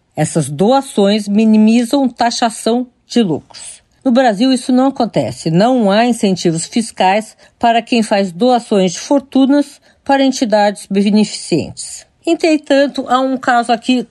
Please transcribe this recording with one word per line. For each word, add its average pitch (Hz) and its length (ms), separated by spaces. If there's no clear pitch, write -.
Essas 156 360
doações 208 760
minimizam 220 840
taxação 233 760
de 240 160
lucros. - 600
No 262 80
Brasil, 247 400
isso 254 180
não 254 180
acontece. 165 640
Não 214 400
há 214 140
incentivos 190 640
fiscais 214 680
para 233 220
quem 226 220
faz 196 280
doações 202 640
de - 80
fortunas 277 800
para 277 180
entidades 208 680
beneficentes. - 1160
Entretanto, 294 840
há 247 100
um 262 200
caso 240 340
aqui 240 380